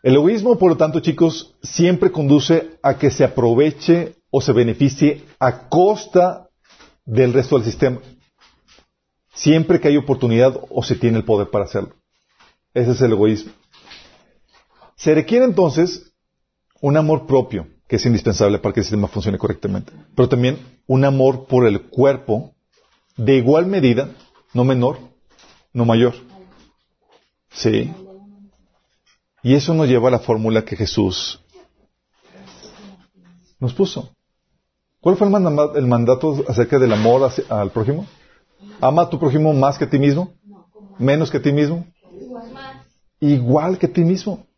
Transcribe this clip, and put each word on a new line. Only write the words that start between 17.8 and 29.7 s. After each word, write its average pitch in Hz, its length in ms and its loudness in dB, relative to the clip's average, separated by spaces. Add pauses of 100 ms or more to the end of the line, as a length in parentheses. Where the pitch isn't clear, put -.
que 120 80 -2
es - 80 -4
indispensable 104 540 0
para 98 160 -6
que 113 60 0
el 95 40 -4
sistema 101 240 -4
funcione 98 300 -6
correctamente. - 520 -6 (240)
Pero 123 140 2
también 127 300 0 (280)
un 131 200 2
amor 131 400 0
por 123 200 2
el 101 140 0
cuerpo, 131 720 -2 (640)
de 127 200 2
igual 143 280 2
medida, 127 460 0 (420)
no 123 120 0
menor, 131 340 0 (720)
no 117 140 -2
mayor. 117 260 2 (1400)
Sí. 110 360 -2 (1500)
Y 127 100 4
eso 147 200 0